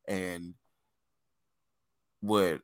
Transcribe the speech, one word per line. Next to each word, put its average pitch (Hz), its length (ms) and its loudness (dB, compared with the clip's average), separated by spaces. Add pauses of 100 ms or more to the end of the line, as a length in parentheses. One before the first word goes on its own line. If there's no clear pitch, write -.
and 87 480 -4 (1700)
would 98 400 2